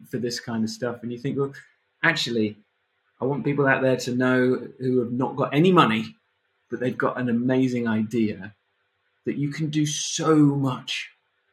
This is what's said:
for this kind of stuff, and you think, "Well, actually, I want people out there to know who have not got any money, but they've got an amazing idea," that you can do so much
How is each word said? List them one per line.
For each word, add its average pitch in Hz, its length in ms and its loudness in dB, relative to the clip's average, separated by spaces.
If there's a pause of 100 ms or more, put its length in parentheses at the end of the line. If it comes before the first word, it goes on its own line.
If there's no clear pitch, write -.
for 127 80 -6
this 117 220 -6
kind 113 240 -4
of 107 60 -2
stuff, 120 320 -6
and 120 100 -8
you 120 60 -8
think, 127 200 -6
"Well, 139 160 -2 (500)
actually, 117 540 0 (640)
I 120 40 -2
want 143 200 -2
people 143 220 2
out 135 140 4
there 131 160 2
to 123 180 -4
know 127 520 2 (120)
who 127 200 0
have 117 120 0
not 123 260 -2
got 131 160 0
any 165 180 6
money, 110 440 4 (540)
but 120 100 -8
they've 123 180 -4
got 123 220 0
an 123 100 -2
amazing 123 580 0
idea," 110 640 -2 (720)
that 117 120 -4
you 143 120 -2
can 151 200 -4
do 151 160 0
so 160 500 -2
much 139 760 0 (440)